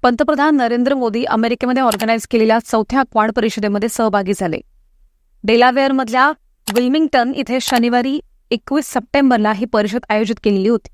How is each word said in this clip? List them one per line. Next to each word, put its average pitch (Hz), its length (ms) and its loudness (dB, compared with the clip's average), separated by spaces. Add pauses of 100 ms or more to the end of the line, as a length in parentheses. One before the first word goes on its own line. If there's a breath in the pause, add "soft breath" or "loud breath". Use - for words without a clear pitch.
पंतप्रधान 285 540 2
नरेंद्र 247 380 0
मोदी 240 300 -2
अमेरिकेमध्ये 240 580 -2
ऑर्गनाईज 226 440 -2
केलेल्या 220 320 2
चौथ्या 233 440 -2
क्वाड 220 300 0
परिषदेमध्ये 208 560 -2
सहभागी 202 480 -2
झाले. 175 240 -4 (840)
डेलावेअरमधल्या 254 880 2 (420)
विल्मिंग्टन 254 640 0
इथे 254 240 -4
शनिवारी 247 600 0 (300)
एकवीस 277 360 -4
सप्टेंबरला 240 640 0
ही 208 120 -4
परिषद 214 340 -2 (100)
आयोजित 214 260 0 (100)
केलेली 202 240 2
होती. 233 260 0